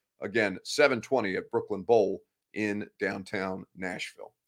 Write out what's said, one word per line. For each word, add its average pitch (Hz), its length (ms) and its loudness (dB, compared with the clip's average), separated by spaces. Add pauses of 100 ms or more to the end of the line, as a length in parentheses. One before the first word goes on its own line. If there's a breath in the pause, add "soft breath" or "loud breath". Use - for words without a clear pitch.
(220)
again, 101 400 0
seven 131 380 4
twenty 101 360 0
at 90 140 -6
Brooklyn 104 320 -2
Bowl 98 400 4 (320)
in 104 340 -2 (120)
downtown 95 720 -4
Nashville. - 580 -10 (160)